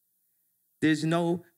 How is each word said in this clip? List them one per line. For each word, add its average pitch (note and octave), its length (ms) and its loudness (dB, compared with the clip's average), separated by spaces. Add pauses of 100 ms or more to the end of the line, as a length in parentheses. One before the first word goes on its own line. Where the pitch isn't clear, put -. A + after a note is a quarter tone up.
(800)
There's D#3 220 2
no E3+ 400 0 (140)